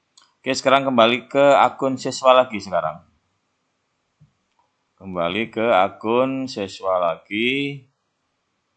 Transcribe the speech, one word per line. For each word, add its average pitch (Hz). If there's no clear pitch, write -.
Oke, 131
sekarang 135
kembali 120
ke 139
akun 131
siswa 127
lagi 117
sekarang. 82
Kembali 92
ke 110
akun 120
siswa 95
lagi. 123